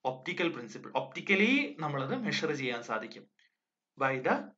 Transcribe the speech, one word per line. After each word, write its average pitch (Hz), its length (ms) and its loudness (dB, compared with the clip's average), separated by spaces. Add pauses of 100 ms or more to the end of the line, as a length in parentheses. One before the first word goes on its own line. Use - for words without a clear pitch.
optical 165 460 -2
principle. 123 440 -8
Optically 196 580 2 (280)
നമ്മളത് 143 400 -2
measure 156 340 0
ചെയ്യാൻ 123 300 -2
സാധിക്കും 110 420 -6 (720)
by 135 220 2
the 202 160 4 (220)